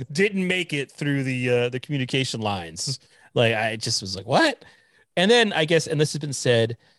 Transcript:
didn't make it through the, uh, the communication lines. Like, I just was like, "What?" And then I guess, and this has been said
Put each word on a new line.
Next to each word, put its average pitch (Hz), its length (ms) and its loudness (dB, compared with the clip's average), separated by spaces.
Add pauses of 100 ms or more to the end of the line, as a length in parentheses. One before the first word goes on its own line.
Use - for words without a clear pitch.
(100)
didn't 190 360 0
make 180 260 -2
it 143 180 -4
through 139 340 -2
the, 127 260 -2
uh, 123 180 2
the 127 120 -8
communication 131 600 -2
lines. 98 580 -6 (360)
Like, 117 200 4
I 110 220 -2
just 110 240 -4
was 98 160 -8
like, 98 100 -12
"What?" 147 380 2 (520)
And 180 120 4
then 233 240 4
I 160 140 0
guess, 165 220 2
and 151 120 0
this 151 120 2
has 151 80 -6
been 147 120 -8
said 117 460 2 (200)